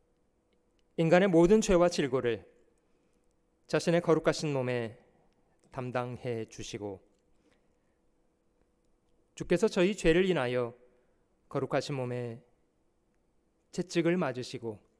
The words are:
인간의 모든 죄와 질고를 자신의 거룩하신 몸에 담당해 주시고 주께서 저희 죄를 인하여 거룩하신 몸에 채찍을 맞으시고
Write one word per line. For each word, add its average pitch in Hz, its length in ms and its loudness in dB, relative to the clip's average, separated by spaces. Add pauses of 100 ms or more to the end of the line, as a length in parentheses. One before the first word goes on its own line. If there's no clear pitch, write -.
(960)
인간의 175 300 6
모든 175 320 6
죄와 175 300 4
질고를 120 580 -2 (1160)
자신의 170 360 0
거룩하신 156 520 0
몸에 123 460 -4 (760)
담당해 123 720 -8
주시고 104 560 -12 (2250)
주께서 180 340 0
저희 202 280 2
죄를 180 340 2
인하여 123 480 -2 (720)
거룩하신 139 460 -4
몸에 123 480 -8 (1300)
채찍을 175 440 -2
맞으시고 120 640 -6 (200)